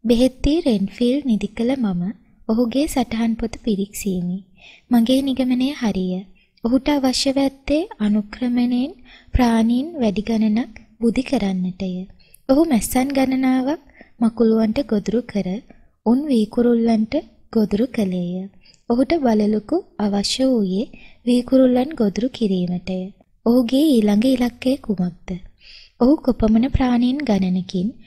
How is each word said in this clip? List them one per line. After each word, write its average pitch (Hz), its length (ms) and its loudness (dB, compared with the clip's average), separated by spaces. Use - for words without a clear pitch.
බෙහෙත් 240 360 2
දී 294 220 2
රෙන්ෆීල්ඩ් 240 640 0
නිදි 208 220 0
කළ 233 260 -2
මම 196 300 -2
ඔහුගේ 240 360 0
සටහන් 233 500 -2
පොත 226 240 -8
පිරික්සීමි. 190 760 -4
මගේ 247 320 4
නිගමනය 254 500 0
හරිය. 196 420 -2
ඔහුට 254 260 0
අවශ්‍යව 269 480 0
ඇත්තේ 277 440 -2
අනුක්‍රමණයෙන් 247 960 -2
ප්‍රාණීන් 240 640 2
වැඩි 220 300 -2
ගණනක් 220 540 0
බුදි 233 280 0
කරන්නටය. 190 680 -2
ඔහු 269 160 4
මැස්සන් 254 440 0
ගණනාවක් 262 720 0
මකුලුවන්ට 220 680 2
ගොදුරු 214 380 -2
කර, 196 240 -6
උන් 247 200 4
වී 233 200 2
කුරුල්ලන්ට 233 680 0
ගොදුරු 214 400 0
කළේය. 185 600 -4
ඔහුට 254 260 2
බලලුකු 214 640 0
අවශ්‍ය 202 480 -2
වූයේ 214 480 0
වී 240 220 2
කුරුල්ලන් 254 520 4
ගොදුරු 208 340 -2
කිරීමටය. 185 680 -4
ඔහුගේ 254 400 2
ඊළඟ 214 400 4
ඉලක්කය 254 520 0
කුමක්ද? 180 520 -6
ඔහු 247 180 4
කොපමණ 226 520 2
ප්‍රාණීන් 247 500 0
ගණනකින් 185 680 -2